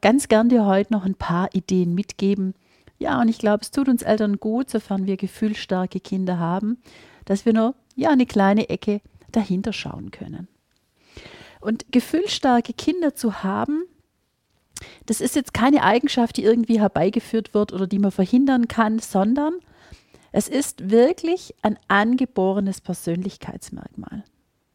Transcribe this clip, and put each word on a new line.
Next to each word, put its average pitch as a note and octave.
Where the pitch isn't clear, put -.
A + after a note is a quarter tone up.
ganz A#3+
gern A3+
dir A#3+
heute G3+
noch G3+
ein F#3+
paar F3
Ideen F3+
mitgeben. G3
Ja, C4
und A#3+
ich A3+
glaube, G#3
es -
tut C#4
uns A#3+
Eltern G#3
gut, A#3
sofern G3
wir F#3+
gefühlsstarke F#3+
Kinder F#3
haben, G3
dass G3
wir A#3
nur, A3+
ja, D4
eine B3+
kleine G3+
Ecke G#3
dahinter G3
schauen -
können. -
Und A3+
gefühlsstarke B3
Kinder D#4+
zu G#3+
haben, A#3+
das -
ist B3+
jetzt C#4
keine C4+
Eigenschaft, A#3+
die G#3
irgendwie A3+
herbeigeführt G#3
wird G#3
oder F#3+
die G3+
man G3+
verhindern B3
kann, A3
sondern C4+
es -
ist -
wirklich D#4+
ein G#3+
angeborenes G3+
Persönlichkeitsmerkmal. -